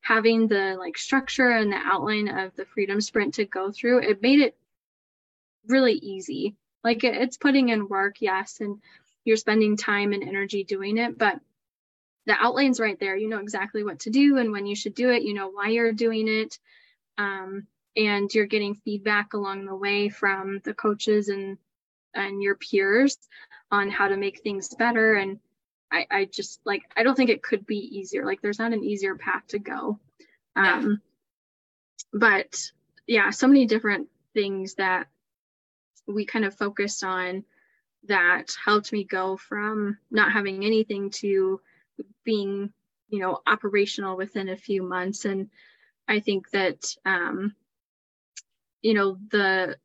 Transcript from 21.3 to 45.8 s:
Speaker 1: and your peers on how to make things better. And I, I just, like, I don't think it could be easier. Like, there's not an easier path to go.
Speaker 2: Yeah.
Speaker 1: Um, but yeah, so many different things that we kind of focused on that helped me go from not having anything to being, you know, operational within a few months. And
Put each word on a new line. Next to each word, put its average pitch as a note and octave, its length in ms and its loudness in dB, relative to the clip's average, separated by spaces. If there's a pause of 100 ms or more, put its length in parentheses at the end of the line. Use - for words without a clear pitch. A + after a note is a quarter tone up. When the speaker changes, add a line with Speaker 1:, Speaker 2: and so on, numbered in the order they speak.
Speaker 1:
and G3 280 -6
your G3+ 140 0
peers G#3 640 2 (540)
on G3+ 180 2
how G3+ 180 0
to G3 100 0
make G3 220 -4
things G3 360 -6
better. A3 400 4
And G3 240 -2 (520)
I, E3 200 0
I G3 140 2
just, - 400 -12
like, G3+ 180 -4 (120)
I A3 80 2
don't B3+ 120 4
think C4 140 4
it - 140 0
could G3+ 220 -4
be G#3+ 120 -4
easier. G3 480 -8
Like, G3 160 -4
there's G#3 180 -4
not A#3 140 -2
an G#3 100 -4
easier G3 320 -2
path F#3+ 340 -6
to G#3 100 -4
go. G#3 400 -8 (580)
Speaker 2:
Yeah. F#3+ 160 4
Speaker 1:
Um, G#3 280 0 (1120)
but - 580 0 (360)
yeah, G#3 220 2
so B3+ 180 2
many C4+ 180 8
different G#3+ 420 0 (260)
things G3 420 -2
that F#3 320 -2 (1000)
we G#3 180 -4
kind G#3+ 200 -2
of G3 100 -4
focused G3+ 480 -4
on F#3 400 -4 (640)
that F3+ 560 2
helped G#3 280 2
me G#3 120 -2
go F#3+ 340 -4
from G#3 600 -4 (140)
not G#3+ 200 4
having G3 320 -2
anything G#3+ 460 0
to G3 500 0 (640)
being, G3+ 480 -2 (380)
you G#3 100 -4
know, F#3 280 -4
operational G3+ 680 -2
within G3 320 -6
a F#3 80 -6
few F#3+ 260 -4
months. F3+ 420 -6
And G3 240 -4 (580)